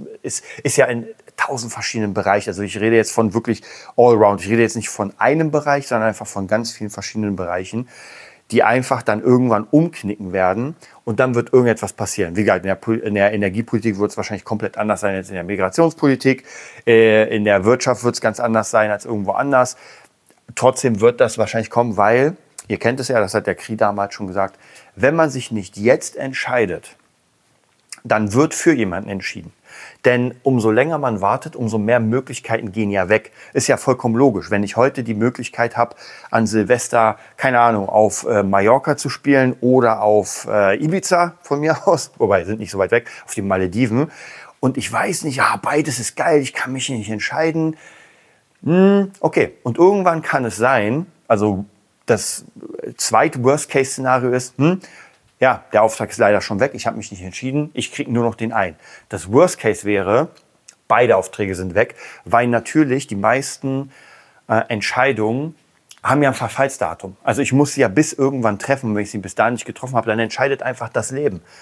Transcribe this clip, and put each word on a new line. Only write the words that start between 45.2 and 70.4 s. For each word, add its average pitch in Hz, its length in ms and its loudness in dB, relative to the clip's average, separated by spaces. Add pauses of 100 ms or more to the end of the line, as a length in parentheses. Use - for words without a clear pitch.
nicht, 135 100 -6
ja, 170 260 0
beides 147 380 -2
ist - 160 -8
geil, 156 260 2
ich 131 100 -6
kann - 220 -8
mich 127 160 -8
nicht 110 220 -6
entscheiden. 160 640 -2 (880)
Hm, 196 560 4
okay. - 340 0 (100)
Und 117 140 -4
irgendwann 180 440 4
kann 139 240 -2
es 101 120 -6
sein, 123 480 2 (220)
also 104 380 2 (400)
das - 400 -2 (500)
zweite 127 480 0
Worst-Case-Szenario 131 880 0
ist, 127 260 -4
hm, 175 220 2 (600)
ja, 127 320 2
der 107 120 4
Auftrag 110 260 -2
ist - 80 -14
leider 104 240 4
schon 101 180 -4
weg, 135 140 0
ich 120 140 -8
hab 113 80 -4
mich 104 160 -14
nicht 92 100 -16
entschieden, 131 520 -6
ich - 180 -6
krieg - 160 -8
nur 120 160 0
noch 113 120 -2
den 113 160 -6
einen. 95 240 -2 (340)
Das 95 220 -10
Worst-Case 131 540 4
wäre, 104 440 2 (580)
beide 113 300 4
Aufträge 95 360 -4
sind 90 220 -6
weg, 120 200 0 (300)
weil 117 220 2
natürlich 131 600 0
die 107 80 -8
meisten, 135 760 -2 (560)
äh, 113 220 0
Entscheidungen 123 840 -2 (480)
haben 143 200 2
ja 139 60 4
ein 127 60 -2
Verfallsdatum. 98 880 -4
Also 123 180 0
ich 127 100 -2
muss 139 220 2
sie 139 80 0
ja 120 60 4
bis 151 260 0
irgendwann 127 460 -2
treffen. 127 360 -2
Wenn 104 80 -2
ich 101 80 -14
sie 110 60 -8
bis 98 180 -12
dahin 120 200 2
nicht - 100 -10
getroffen 131 300 -8
habe, 113 120 -2
dann 110 120 0
entscheidet 127 440 -2